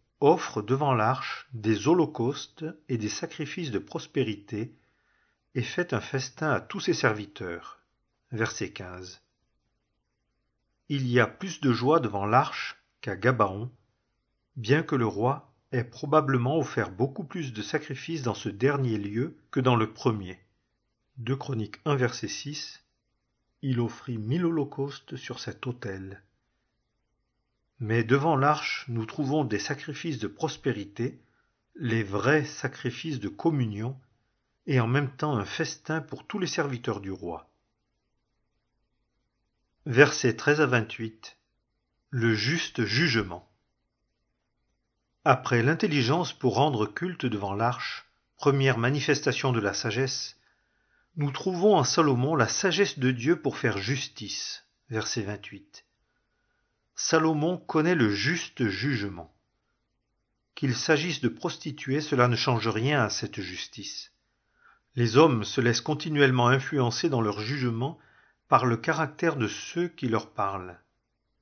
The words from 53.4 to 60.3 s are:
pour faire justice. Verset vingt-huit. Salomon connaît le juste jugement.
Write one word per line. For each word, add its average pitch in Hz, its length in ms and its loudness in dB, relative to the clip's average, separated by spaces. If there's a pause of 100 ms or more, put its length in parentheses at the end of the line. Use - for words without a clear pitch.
pour - 180 -2
faire 104 200 0
justice. - 840 -6 (260)
Verset 110 320 -4
vingt-huit. - 600 -12 (1120)
Salomon 160 640 2
connaît 160 360 2
le 123 160 4
juste 113 580 -2
jugement. 98 640 -4 (1200)